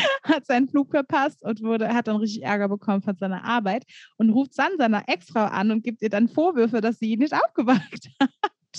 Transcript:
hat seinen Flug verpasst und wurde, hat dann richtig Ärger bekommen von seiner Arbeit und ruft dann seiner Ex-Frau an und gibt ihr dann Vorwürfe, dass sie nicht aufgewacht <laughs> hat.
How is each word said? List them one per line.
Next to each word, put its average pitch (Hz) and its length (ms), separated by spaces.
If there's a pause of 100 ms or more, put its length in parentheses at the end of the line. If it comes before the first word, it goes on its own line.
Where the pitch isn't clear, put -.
(240)
hat 302 220
seinen 254 220
Flug 285 220
verpasst 285 540
und 214 180
wurde, 220 320
hat 240 140
dann 214 80
richtig 214 260
Ärger 202 260
bekommen 196 340
von 196 140
seiner 190 280
Arbeit 226 400 (320)
und 220 140
ruft 262 280
dann 285 200
seiner 220 300
Ex-Frau 254 360
an 208 260
und 220 140
gibt 233 180
ihr 214 80
dann 220 180
Vorwürfe, 247 520
dass 226 180
sie 220 180
nicht 285 180
aufgewacht 262 800
<laughs> - 60
hat. 269 100 (480)